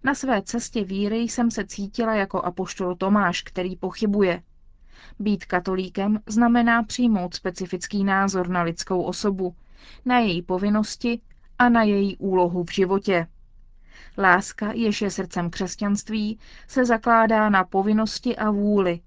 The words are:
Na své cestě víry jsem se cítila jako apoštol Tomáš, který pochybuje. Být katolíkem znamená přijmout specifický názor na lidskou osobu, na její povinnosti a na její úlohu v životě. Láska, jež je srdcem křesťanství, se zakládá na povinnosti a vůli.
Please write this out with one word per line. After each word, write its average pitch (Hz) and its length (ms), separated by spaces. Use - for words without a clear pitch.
Na 277 100
své 240 280
cestě 233 420
víry 202 320
jsem 233 340
se 208 160
cítila 220 480
jako 196 280
apoštol 180 520
Tomáš, 190 480
který 185 340
pochybuje. 190 680
Být 202 260
katolíkem 190 840
znamená 233 560
přijmout 214 520
specifický 185 680
názor 190 440
na 180 140
lidskou 170 400
osobu, 185 520
na 247 140
její 180 240
povinnosti 214 760
a 247 100
na 233 140
její 202 340
úlohu 180 480
v - 80
životě. 190 540
Láska, 196 540
jež 220 300
je 196 80
srdcem 175 400
křesťanství, 208 880
se 254 160
zakládá 226 680
na 190 140
povinnosti 214 720
a 214 140
vůli. 202 560